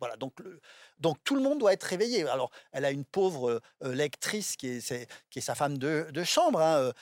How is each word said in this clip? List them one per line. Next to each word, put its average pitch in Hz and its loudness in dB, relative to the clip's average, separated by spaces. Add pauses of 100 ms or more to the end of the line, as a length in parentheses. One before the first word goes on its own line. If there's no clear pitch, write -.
voilà. 117 -8
Donc, - -10
le, 180 -18 (380)
donc 151 0
tout 277 0
le 269 2
monde 277 2
doit 202 6
être - -2
réveillé. 190 0
Alors, 127 0 (220)
elle 135 -4
a 139 2
une 139 -4
pauvre, 135 0 (240)
euh, 127 -2
lectrice 151 -4
qui 139 -8
est, 123 -4
c'est, 123 -6 (240)
qui - -12
est 113 -6
sa 127 -4
femme 143 -2
de, 156 -2
de 175 -4
chambre, 285 2
hein, 160 6
euh, 127 2